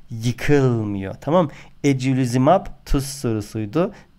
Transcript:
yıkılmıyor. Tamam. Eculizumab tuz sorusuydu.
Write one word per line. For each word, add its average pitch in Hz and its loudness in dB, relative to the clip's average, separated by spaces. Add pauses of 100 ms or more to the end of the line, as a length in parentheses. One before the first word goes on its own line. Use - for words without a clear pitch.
(100)
yıkılmıyor. 117 0
Tamam. 165 2 (340)
Eculizumab 131 2 (200)
tuz 139 0
sorusuydu. 110 -4 (240)